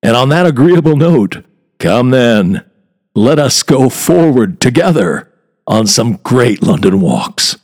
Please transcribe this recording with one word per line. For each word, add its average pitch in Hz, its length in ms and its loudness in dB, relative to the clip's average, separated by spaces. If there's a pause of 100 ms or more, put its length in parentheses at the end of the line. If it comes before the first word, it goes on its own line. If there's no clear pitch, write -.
And 117 140 0
on 131 140 0
that 175 160 0
agreeable 156 500 2
note, 143 480 0 (340)
come 117 340 0
then, 107 520 2 (500)
let 131 260 2
us 139 240 -2
go 131 260 2
forward 131 680 0
together 123 720 -2 (360)
on 110 220 0
some 117 360 -2
great 120 400 0
London - 380 0
Walks. - 640 -4